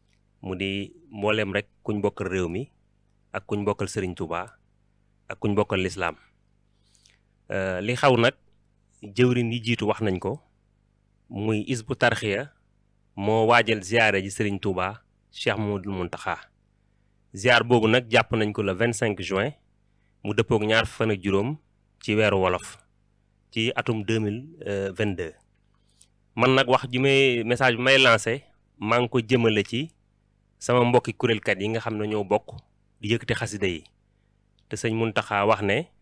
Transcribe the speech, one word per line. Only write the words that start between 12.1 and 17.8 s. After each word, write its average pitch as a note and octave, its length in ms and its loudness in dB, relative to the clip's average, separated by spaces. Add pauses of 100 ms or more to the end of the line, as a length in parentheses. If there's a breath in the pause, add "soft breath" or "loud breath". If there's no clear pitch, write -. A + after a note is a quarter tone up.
moo A2 320 2
waajal A2+ 360 4
ziyaare G#2 380 2
ji G2 100 -10
Serigne G2+ 280 -4
Touba F#2+ 420 -4 (300)
Cheikh - 260 -2
Mouhamadoul G2+ 380 -6
Mountakha. F2 420 -6 (960)
Ziar A#2 300 4
boobu A#2 240 4